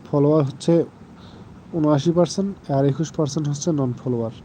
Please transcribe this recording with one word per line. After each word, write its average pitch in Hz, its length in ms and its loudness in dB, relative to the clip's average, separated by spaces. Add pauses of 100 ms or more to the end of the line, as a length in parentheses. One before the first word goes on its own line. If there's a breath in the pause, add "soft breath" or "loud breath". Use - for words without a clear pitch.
(100)
ফলোয়ার 147 340 4
হচ্ছে 165 400 0 (880 loud breath)
ঊনআশি 151 380 2
পার্সেন্ট, 180 580 -2
আর 139 140 2
একুশ 143 280 0
পার্সেন্ট 151 360 -2
হচ্ছে 143 240 -2
নন 135 200 -2
ফলোয়ার। 117 380 -4 (140)